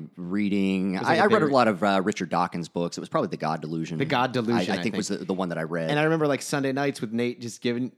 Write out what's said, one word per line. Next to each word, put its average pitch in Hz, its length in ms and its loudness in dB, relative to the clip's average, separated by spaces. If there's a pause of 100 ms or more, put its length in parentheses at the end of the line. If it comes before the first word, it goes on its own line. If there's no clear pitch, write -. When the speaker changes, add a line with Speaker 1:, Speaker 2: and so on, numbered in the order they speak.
(160)
Speaker 1:
reading, 95 800 0
Speaker 2:
it 95 40 -2
was, 90 100 -2
like, 165 80 4
Speaker 1:
I, - 20 2
Speaker 2:
a 185 40 4
Speaker 1:
I - 20 6
read 214 100 6
a 214 40 6
Speaker 2:
very 156 120 2
Speaker 1:
lot 123 160 6
of, 98 160 2
uh, 98 180 4
Richard 95 280 -2
Dawkins 87 400 0
books. 85 280 -4
It 87 40 -8
was 85 80 -12
probably 143 220 0
The 82 60 -6
God 78 220 -2
Delusion. 80 380 -4
Speaker 2:
The - 80 0
God 127 260 0
Delusion, 117 400 0
Speaker 1:
I, 98 60 0
I - 20 -2
Speaker 2:
I - 20 -4
Speaker 1:
think 98 140 -2
was 101 140 -2
Speaker 2:
think. 101 100 -2
Speaker 1:
the, 92 60 -8
the 98 80 -2
one 92 160 -2
that 82 80 -4
I 80 60 -2
read. 82 260 -2
Speaker 2:
And 147 100 2
I 151 40 4
remember, 156 220 2
like, 139 160 2
Sunday 135 300 -2
nights 139 300 -2
with 110 100 -6
Nate 117 300 -2
just 117 200 -12
giving, 120 360 -2